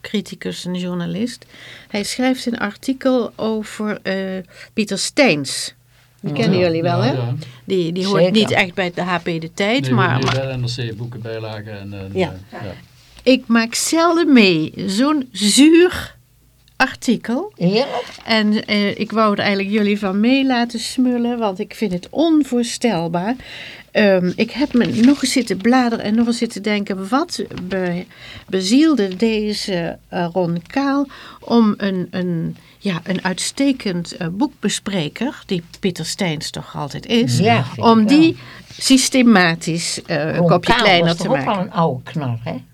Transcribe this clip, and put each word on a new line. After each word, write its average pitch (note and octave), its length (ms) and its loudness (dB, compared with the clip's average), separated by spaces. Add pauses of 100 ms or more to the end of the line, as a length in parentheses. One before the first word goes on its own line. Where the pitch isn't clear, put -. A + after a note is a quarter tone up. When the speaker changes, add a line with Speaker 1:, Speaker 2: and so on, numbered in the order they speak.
Speaker 1:
criticus F3+ 640 -8
en F3+ 100 -6
journalist. F3+ 720 -6 (420)
Hij G#3 140 -4
schrijft B3+ 440 -2
een A#3 120 -4
artikel B3+ 760 -2
over, G#3+ 640 -4
eh, F#3+ 120 -4 (580)
Pieter G#3 260 -2
Steens. - 760 0 (460)
Die - 140 -6
Speaker 2:
Ja. - 60 -4
Speaker 1:
kennen F3 180 2
Speaker 2:
Ja, F3+ 60 4
Speaker 1:
jullie E3 180 0
wel, - 220 0
Speaker 2:
ja, - 60 4
Speaker 1:
hè? - 20 0
Speaker 2:
ja. B2 220 -2 (300)
Speaker 1:
Die, F3 280 -2
die F#3 140 -2
hoort G3 160 4
Speaker 3:
Zeker. F#3 160 4
Speaker 1:
niet G#3+ 120 2
echt F#3+ 240 0
bij F3+ 200 -2
de - 80 -4
H F3+ 160 -2
P E3+ 60 -8
De E3 300 -4
Tijd, G#3+ 280 0
Speaker 2:
Nee, C3 100 -2
Speaker 1:
maar, F3+ 240 2
Speaker 2:
meer C3 80 0
Speaker 1:
maar B2+ 100 0
Speaker 2:
bij C3+ 220 -4
de - 20 -6
N B2 60 -4
R A#2+ 280 -6
C G2+ 40 -10
boekenbijlagen A2 840 -10
en, G2+ 120 -14
en, G2 200 -12
Speaker 1:
Ja. F3 220 -2 (160)
Speaker 2:
eh, E3 140 -12
ja. F#2 80 -10 (500)
Speaker 1:
Ik B3+ 240 4
maak A3+ 280 2
zelden E4 580 2
mee F#3 400 6 (140)
zo'n C4 460 0
zuur C#4+ 840 4 (600)
artikel. C4 800 -2
Speaker 3:
Heerlijk. B3 480 0 (200)
Speaker 1:
En, G#3+ 420 2
eh, G3+ 320 -2
ik G#3+ 140 -6
wou G#3+ 200 2
er G3+ 60 -2
eigenlijk G3 320 -2
jullie G#3 280 2
van G3+ 220 -2
mee C4 260 4
laten A#3+ 320 0
smullen, A#3+ 600 0
want G3 200 -2
ik G#3 160 -8
vind G3+ 180 -2
het F3+ 180 -6
onvoorstelbaar. A#3 1200 0 (560)
Ehm, F#3+ 460 4
ik A3+ 140 0
heb C4+ 220 -2
me A#3 140 4
nog C4 360 4
eens B3+ 100 -2
zitten A#3 240 0
bladeren A#3 480 2
en G#3 100 0
nog A#3 120 4
eens A#3 120 -2
zitten A#3 240 -4
denken... G3+ 460 -4
wat C4+ 340 -2 (260)
be-, F3+ 360 -2 (440)
bezielde G3 680 2
deze, G#3 840 -2 (100)
eh, F3 240 -4
Ron E3+ 340 -2
Kaal C#4 400 -2 (340)
om A3 360 2
een, F#3+ 340 -4
een, E3+ 460 -4 (220)
ja, F3+ 260 -4
een F#3 200 -4
uitstekend, F#3 920 -2
eh, F3 140 -6
boekbespreker... G3+ 1160 -4
die F3 160 -4 (180)
Pieter F3 260 -4
Steins D#3+ 440 -4
toch - 260 -12
altijd D3 300 -10
is, A3+ 320 2
Speaker 3:
Ja, A3 260 2
vind - 220 -2
Speaker 1:
om A3+ 140 6
Speaker 3:
ik G#3+ 80 4
wel. C#4 100 6
Speaker 1:
die E4 180 4 (420)
systematisch, F#3 1200 2
eh, E3+ 140 -4 (100)
een D3+ 100 -2
Speaker 3:
Ron E3+ 120 4
Speaker 1:
kopje F3 240 4
Speaker 3:
Kaal A#3+ 100 2
Speaker 1:
kleiner F3 260 6
Speaker 3:
was E3+ 80 0
Speaker 1:
te F3 60 -8
Speaker 3:
toch G3 100 0
ook C4 60 2
Speaker 1:
maken. B3+ 160 0
Speaker 3:
wel F#3 100 -2
een - 80 -12
oude D3+ 300 0
knar, B2+ 420 -4
hè? - 60 -6 (240)